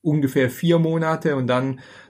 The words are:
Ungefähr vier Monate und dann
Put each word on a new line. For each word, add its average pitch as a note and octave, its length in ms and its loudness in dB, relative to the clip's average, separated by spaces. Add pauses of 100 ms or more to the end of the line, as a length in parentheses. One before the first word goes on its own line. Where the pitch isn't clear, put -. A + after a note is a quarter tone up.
Ungefähr C#3 480 0
vier E3+ 300 2
Monate D#3+ 560 0
und B2+ 120 -2
dann C3 340 -2 (280)